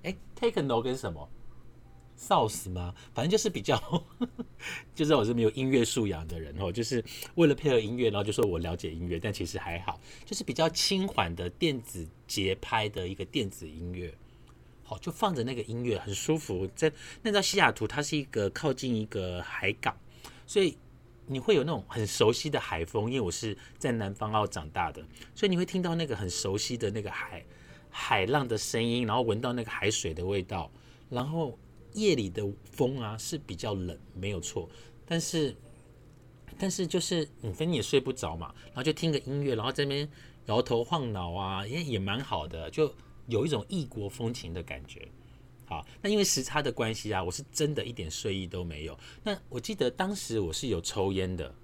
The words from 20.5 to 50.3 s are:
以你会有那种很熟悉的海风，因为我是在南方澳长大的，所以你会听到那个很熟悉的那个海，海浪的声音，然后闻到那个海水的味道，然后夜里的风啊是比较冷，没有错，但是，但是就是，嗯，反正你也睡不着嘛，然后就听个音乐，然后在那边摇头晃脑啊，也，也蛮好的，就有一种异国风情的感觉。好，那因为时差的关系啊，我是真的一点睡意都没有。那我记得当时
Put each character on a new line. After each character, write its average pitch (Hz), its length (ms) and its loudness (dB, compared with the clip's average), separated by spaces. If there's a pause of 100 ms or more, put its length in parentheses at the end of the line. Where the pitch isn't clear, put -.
以 160 160 2 (480)
你 135 140 -4
会 202 160 6
有 131 80 6
那 160 80 0
种 127 160 -2
很 110 180 0
熟 110 280 6
悉 151 160 -2
的 143 100 0
海 82 240 -2
风， 107 260 0
因 127 40 -2
为 131 80 2
我 90 100 0
是 104 260 -4 (220)
在 131 140 0
南 101 200 -2
方 107 200 -4
澳 107 120 4
长 78 260 -6
大 87 200 0
的， - 100 -12 (320)
所 - 140 2
以 - 20 4
你 180 60 4
会 180 100 4
听 185 160 0
到 170 140 0
那 165 100 0
个 135 80 -2
很 98 160 -2
熟 98 280 -2
悉 120 200 -2
的 110 140 0
那 107 100 -4
个 104 80 -6
海， - 360 -8 (440)
海 101 360 2
浪 135 200 4
的 117 120 0
声 117 260 0
音， 120 240 2
然 104 80 2
后 127 60 4
闻 113 180 2
到 123 140 -2
那 123 100 -2
个 113 80 -6
海 - 180 2
水 - 240 0
的 87 120 -4
味 98 180 0
道， 90 260 -4 (400)
然 123 160 -2
后 156 320 -2 (360)
夜 208 200 6
里 107 160 2
的 101 160 -2 (200)
风 131 340 0
啊 110 180 -6
是 - 200 -6
比 110 180 -8
较 107 180 -2
冷， 90 240 -4 (160)
没 95 180 -4
有 87 100 -4
错， - 280 -6 (360)
但 165 160 0
是， 151 340 0 (1040)
但 196 120 0
是 180 160 0
就 170 140 0
是， 165 240 0 (200)
嗯， 101 100 -2
反 - 60 -8
正 165 120 2
你 156 60 2
也 107 40 2
睡 139 160 4
不 131 140 4
着 82 240 -4
嘛， 82 180 -8 (120)
然 - 100 -16
后 - 80 -4
就 156 80 4
听 165 180 0
个 143 100 2
音 139 220 -2
乐， 135 140 2
然 107 100 0
后 131 60 2
在 143 140 2
那 139 40 -2
边 143 200 -2 (380)
摇 110 140 4
头 120 220 2
晃 131 300 0
脑 90 180 -2
啊， 95 340 -2
也， 139 160 -4
也 131 160 0
蛮 98 240 0
好 87 240 -2
的， 82 240 -8
就 156 240 2 (340)
有 120 180 2
一 165 40 0
种 127 200 0
异 170 160 -2
国 104 240 -6
风 117 240 -4
情 82 200 -8
的 87 100 -6
感 69 220 -10
觉。 - 220 -16 (580)
好， - 200 -8 (160)
那 202 80 -2
因 214 80 4
为 202 60 6
时 135 200 2
差 151 180 0
的 135 80 2
关 113 240 0
系 107 200 -4
啊， 95 100 2
我 90 80 -2
是 - 180 -6
真 151 240 0
的 120 120 -2
一 120 80 -8
点 85 180 -6
睡 98 240 -2
意 95 100 -2
都 90 160 -6
没 78 240 -6
有。 78 140 -10 (240)
那 208 240 -2
我 127 100 -8
记 214 160 -6
得 131 160 2
当 190 240 0
时 117 240 -2